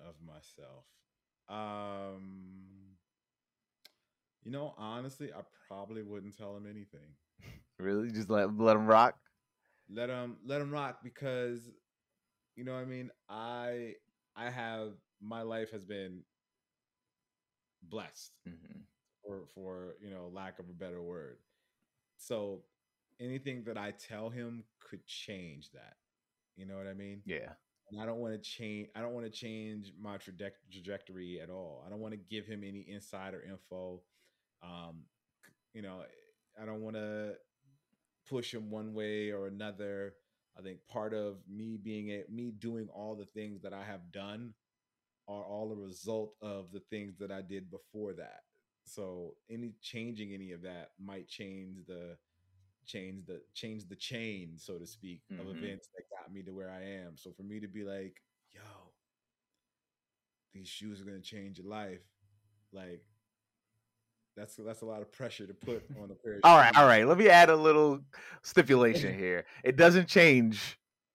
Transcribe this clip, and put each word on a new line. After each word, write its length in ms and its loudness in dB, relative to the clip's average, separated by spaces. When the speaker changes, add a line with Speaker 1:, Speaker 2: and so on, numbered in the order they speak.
Speaker 1:
of 80 -20
myself? 600 -20
Um, 1500 -12
you 80 -12
know, 260 -8
honestly, 560 -12
I 80 -14
probably 360 -12
wouldn't 340 -14
tell 180 -14
him 100 -14
anything. 500 -18
Speaker 2:
Really? 320 0
Just 180 -4
let, 280 2
let 180 8
him 120 2
rock? 280 10
Speaker 1:
Let 200 -6
him, 360 -8
let 160 -4
him 100 -8
rock 320 -8
because, 680 -6
you 80 -16
know 100 -8
what 80 -6
I 40 -8
mean? 260 -10
I, 640 -8
I 140 -8
have, 440 -8
my 200 -10
life 300 -6
has 140 -12
been 360 -12
blessed, 480 -14
Speaker 2:
Mm-hmm. 320 -20
Speaker 1:
for, 280 -14
for, 480 -14
you 80 -18
know, 240 -14
lack 260 -12
of 100 -18
a 40 -18
better 300 -12
word. 340 -14
So 460 -8
anything 460 -10
that 120 -8
I 140 -8
tell 380 -12
him 340 -12
could 260 -20
change 680 -16
that. 220 -20
You 100 -18
know 120 -14
what 100 -12
I 60 -10
mean? 320 -14
Speaker 2:
Yeah. 260 -8
Speaker 1:
And 100 -12
I 40 -8
don't 140 -6
wanna 200 -8
change, 560 -12
I 60 -12
don't 120 -8
wanna 160 -10
change 720 -12
my 160 -12
traje-, 340 -14
trajectory 720 -12
at 100 -14
all. 340 -14
I 40 -18
don't 100 -12
wanna 180 -10
give 300 -12
him 160 -12
any 260 -14
insider 580 -14
info. 540 -14
Um, 440 -18
c-, 60 -20
you 80 -16
know, 220 -14
I 40 -14
don't 160 -10
wanna 520 -8
push 260 -8
him 180 -12
one 220 -10
way 380 -4
or 160 -6
another. 680 -10
I 40 -20
think 260 -16
part 260 -8
of 240 -6
me 280 -12
being 340 -10
a-, 200 -10
me 200 -10
doing 380 -10
all 260 -12
the 100 -14
things 380 -14
that 100 -12
I 120 -14
have 260 -14
done 420 -12
are 180 -10
all 260 -8
a 40 -10
result 640 -8
of 300 -12
the 100 -14
things 380 -12
that 120 -10
I 100 -10
did 300 -12
before 440 -10
that. 280 -16
So 500 -12
any, 320 -12
changing 520 -12
any 200 -14
of 100 -14
that 360 -14
might 280 -14
change 600 -16
the, 300 -16
change 420 -14
the, 140 -14
change 340 -12
the 100 -18
chain, 600 -8
so 220 -14
to 80 -14
speak, 360 -18
of 80 -12
Speaker 2:
Mm-hmm. 20 -12
Speaker 1:
events 460 -12
that 80 -16
got 120 -20
me 100 -14
to 80 -16
where 200 -12
I 120 -14
am. 340 -14
So 160 -18
for 100 -18
me 180 -12
to 60 -10
be 160 -14
like, 380 -12
"Yo, 100 -20
these 140 -20
shoes 340 -12
are 40 -16
gonna 160 -12
change 380 -14
your 80 -16
life," 340 -10
like, 320 -16
that's, 200 -16
that's 260 -12
a 40 -12
lot 160 -10
of 100 -14
pressure 360 -12
to 60 -14
put 360 -8
Speaker 2:
<laughs> 60 -14
Speaker 1:
on 160 -14
a 40 -16
pair 240 -10
of 40 8
Speaker 2:
All 140 12
right, 140 12
Speaker 1:
shoes. 60 8
Speaker 2:
all 100 12
right. 200 12
Let 100 8
me 120 12
add 200 12
a 60 10
little 460 8
stipulation 720 8
Speaker 1:
<laughs> 40 -6
Speaker 2:
here. 280 0
It 120 4
doesn't 320 10
change 720 8